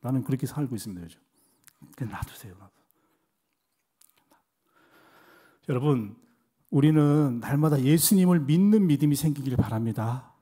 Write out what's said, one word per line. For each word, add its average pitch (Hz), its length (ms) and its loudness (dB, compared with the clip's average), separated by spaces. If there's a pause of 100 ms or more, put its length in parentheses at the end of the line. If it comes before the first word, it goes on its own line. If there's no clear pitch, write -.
나는 127 220 -4
그렇게 131 240 -4
살고 123 280 -6
있습니다, 92 280 -12
요즘. 82 160 -20 (760)
그냥 110 180 -10
놔두세요, - 440 -16
놔두-, 98 220 -20 (3000)
여러분, 127 480 -2 (540)
우리는 147 720 2
날마다 147 420 0
예수님을 175 600 4
믿는 190 460 4
믿음이 147 280 2
생기길 139 420 -4
바랍니다. 113 840 -4